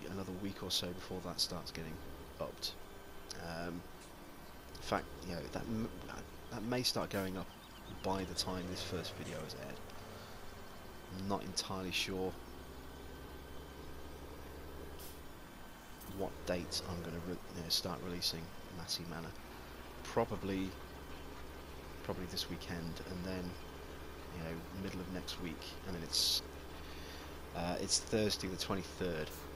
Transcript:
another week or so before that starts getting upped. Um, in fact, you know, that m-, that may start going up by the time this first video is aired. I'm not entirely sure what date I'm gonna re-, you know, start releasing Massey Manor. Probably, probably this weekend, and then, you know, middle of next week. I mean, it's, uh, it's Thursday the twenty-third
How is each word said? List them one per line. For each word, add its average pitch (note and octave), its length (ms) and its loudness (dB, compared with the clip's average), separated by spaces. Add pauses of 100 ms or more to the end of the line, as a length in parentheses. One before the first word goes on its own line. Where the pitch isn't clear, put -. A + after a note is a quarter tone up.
(120)
another F#2+ 280 0
week G2 220 0
or F#2 80 0
so - 180 4
before F2+ 360 -2
that F2 160 0
starts E2 320 2
getting D#2+ 220 -2 (460)
upped. - 340 0 (680)
Um, E2+ 400 0 (920)
in - 60 -6
fact, - 240 6 (220)
you F2+ 60 0
know, D#2+ 80 0 (100)
that A2 100 2
m-, A2+ 260 4 (640)
that A#2 120 -2
may B2+ 180 6
start - 280 6
going F#2+ 260 4
up F2+ 120 0 (540)
by F#2+ 220 4
the F2+ 100 -2
time F#2 360 2
this F2+ 120 0
first - 340 0
video D#2 300 -2
is D2+ 180 -4
aired. - 160 -4 (1400)
I'm F#2+ 100 2
not G2+ 140 6
entirely F#2 500 2
sure F#2 400 4 (3750)
what F#2+ 120 4 (160)
date F2+ 420 4
I'm F2 140 2
gonna E2+ 260 0
re-, F2 80 2 (200)
you F2 60 -2
know, E2 60 -2
start - 360 4
releasing F2 380 2 (360)
Massey E2+ 320 0
Manor. E2 200 -2 (760)
Probably, G2 640 4 (1400)
probably F2+ 220 0
this F#2 220 0
weekend, E2+ 520 0 (100)
and F2+ 140 0
then, F#2 260 2 (840)
you E2 80 -2
know, E2 120 -2 (260)
middle F#2 180 0
of F2+ 120 -2
next - 300 -2
week. E2 180 0 (280)
I - 40 0
mean, E2+ 100 0
it's, - 400 6 (1120)
uh, F2 240 4
it's - 200 6
Thursday G#2 480 6
the F2+ 80 2
twenty-third F2 720 2 (280)